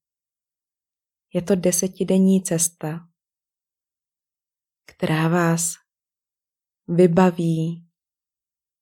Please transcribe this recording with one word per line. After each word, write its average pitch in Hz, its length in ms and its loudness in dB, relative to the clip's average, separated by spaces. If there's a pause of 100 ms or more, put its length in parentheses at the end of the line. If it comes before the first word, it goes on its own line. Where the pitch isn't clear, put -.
(1300)
Je 180 80 -4
to 196 140 0
desetidenní 190 880 0
cesta, 165 640 -6 (1800)
která 160 420 -4
vás 165 460 0 (1120)
vybaví 170 960 2 (1000)